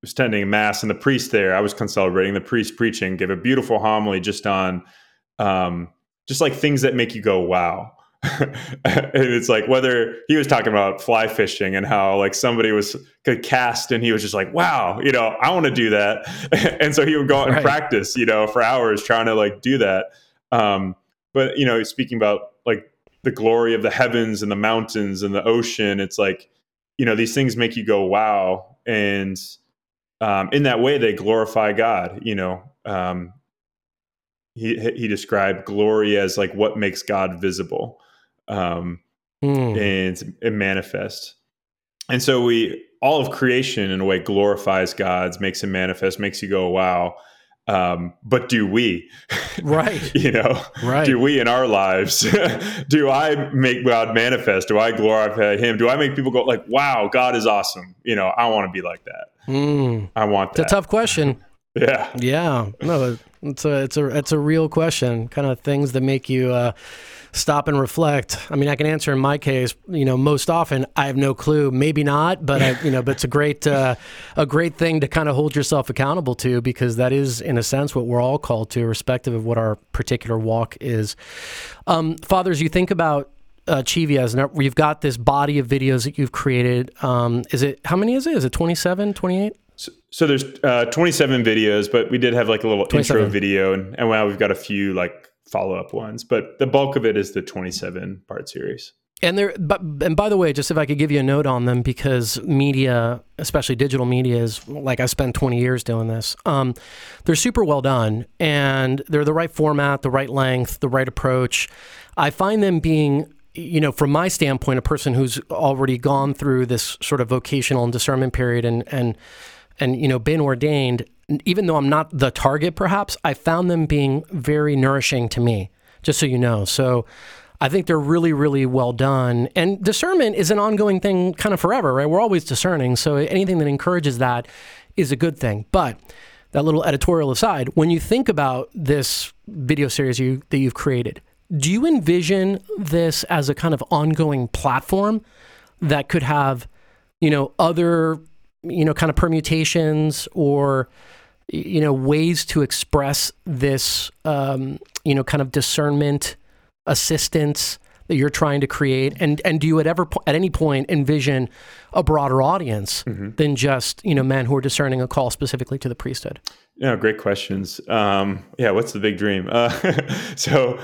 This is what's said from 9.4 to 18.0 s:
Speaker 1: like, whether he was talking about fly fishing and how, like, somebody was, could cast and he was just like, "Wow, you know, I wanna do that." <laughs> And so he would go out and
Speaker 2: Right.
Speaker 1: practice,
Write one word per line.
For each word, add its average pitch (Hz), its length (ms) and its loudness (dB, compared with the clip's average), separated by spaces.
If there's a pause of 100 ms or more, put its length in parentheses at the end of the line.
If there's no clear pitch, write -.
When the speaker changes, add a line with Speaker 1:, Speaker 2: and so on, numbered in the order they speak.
Speaker 1:
like, 110 200 4
whether 127 480 2 (100)
he 151 80 4
was 147 120 2
talking 123 260 2
about 98 280 2
fly 113 260 2
fishing 98 480 -2
and 98 100 0
how, 98 320 2
like, 98 160 2
somebody 113 400 2
was, 101 220 0 (280)
could 120 200 0
cast 123 480 0
and 117 120 0
he 117 80 2
was 107 100 2
just 101 120 -6
like, 98 200 -2
"Wow, 131 480 0
you 139 100 2
know, 117 300 0
I 135 100 4
wanna 165 200 2
do 113 200 2
that." 104 340 2 (260)
<laughs> - 300 2
And 151 120 2
so 165 120 4
he 156 100 2
would 139 140 0
go 139 80 6
out 131 100 2
and 123 80 4
Speaker 2:
Right. 147 100 2
Speaker 1:
practice, 139 520 0